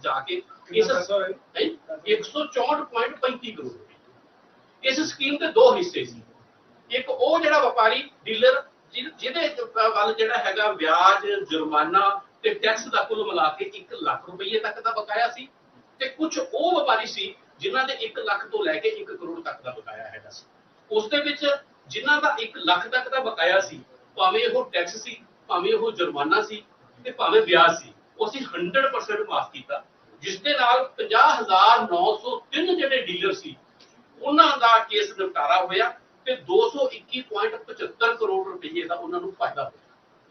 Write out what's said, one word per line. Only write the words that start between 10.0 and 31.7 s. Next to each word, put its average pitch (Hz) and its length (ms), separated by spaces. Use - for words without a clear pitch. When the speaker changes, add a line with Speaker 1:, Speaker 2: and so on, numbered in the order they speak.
Speaker 1:
ਜਿਹੜਾ 220 240
ਹੈਗਾ, 208 340
ਵਿਆਜ, 175 540
ਜੁਰਮਾਨਾ 320 720
ਤੇ - 120
ਟੈਕਸ 220 340
ਦਾ - 140
ਕੁੱਲ 214 220
ਮਿਲਾ 175 340
ਕੇ 403 60
ਇੱਕ - 280
ਲੱਖ - 280
ਰੁਪਏ 190 280
ਤੱਕ 220 220
ਦਾ 226 100
ਬਕਾਇਆ 214 400
ਸੀ, 254 180
ਤੇ 262 100
ਕੁਛ 311 300
ਉਹ 339 260
ਵਪਾਰੀ 226 260
ਸੀ 196 280
ਜਿਨ੍ਹਾਂ 233 260
ਦੇ 262 80
ਇੱਕ - 260
ਲੱਖ - 280
ਤੋਂ 427 180
ਲੈ 311 100
ਕੇ 440 140
ਇੱਕ 415 240
ਕਰੋੜ 339 280
ਤੱਕ - 220
ਦਾ - 80
ਬਕਾਇਆ - 380
ਹੈਗਾ - 220
ਸੀ। - 140
ਉਸ 214 180
ਦੇ 294 80
ਵਿੱਚ 285 300
ਜਿਨ੍ਹਾਂ 285 320
ਦਾ 294 200
ਇੱਕ 214 180
ਲੱਖ 180 300
ਤੱਕ 254 200
ਦਾ 262 120
ਬਕਾਇਆ 190 400
ਸੀ, 156 200
ਭਾਵੇਂ 226 320
ਉਹ - 220
ਟੈਕਸ 175 260
ਸੀ, - 280
ਭਾਵੇਂ 180 260
ਉਹ - 180
ਜੁਰਮਾਨਾ 320 500
ਸੀ 208 220
ਤੇ 254 60
ਭਾਵੇਂ 180 320
ਵਿਆਜ 170 400
ਸੀ, - 100
ਉਹ 427 100
ਅਸੀਂ 269 120
ਹੰਡਰਡ 180 520
ਪਰਸੈਂਟ - 360
ਮਾਫ - 240
ਕੀਤਾ, - 320
ਜਿਸ - 200
ਦੇ 294 120
ਨਾਲ 254 320
ਪੰਜਾਹ 240 580
ਹਜ਼ਾਰ 185 380